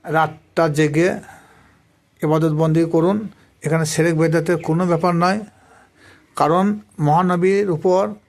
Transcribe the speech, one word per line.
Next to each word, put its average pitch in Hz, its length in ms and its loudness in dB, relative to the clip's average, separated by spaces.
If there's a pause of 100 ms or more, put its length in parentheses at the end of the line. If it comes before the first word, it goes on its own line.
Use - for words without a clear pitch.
রাতটা 160 640 -2
জেগে 151 400 2 (1120)
ইবাদত 160 400 0
বন্দি 160 220 2 (120)
করুন। 175 220 2 (460)
এখানে 160 240 -2
শিরক 165 320 0
বেদাতের 165 480 0
কোনো 165 200 0
ব্যাপার 175 280 0
নয়। 180 240 0 (960)
কারণ 165 280 2 (360)
মহানবীর 180 680 2
উপর 180 320 0 (260)